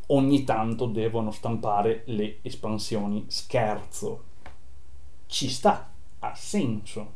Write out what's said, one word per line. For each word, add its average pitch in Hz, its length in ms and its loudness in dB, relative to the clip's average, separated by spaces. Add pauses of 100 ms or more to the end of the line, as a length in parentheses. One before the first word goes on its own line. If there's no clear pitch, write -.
ogni 139 380 6
tanto 113 400 2
devono 110 460 0
stampare 110 760 2
le 104 380 0
espansioni 104 840 -2
scherzo. - 960 -2 (1000)
Ci - 240 -2
sta, - 400 2 (300)
ha - 140 -4
senso. 110 840 -2